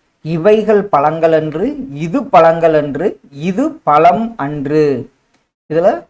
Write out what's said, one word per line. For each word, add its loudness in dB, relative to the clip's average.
இவைகள் 2
பழங்களன்று, 0
இது -4
பழங்களன்று, 2
இது -4
பழம் 2
அன்று. -2
இதுல 0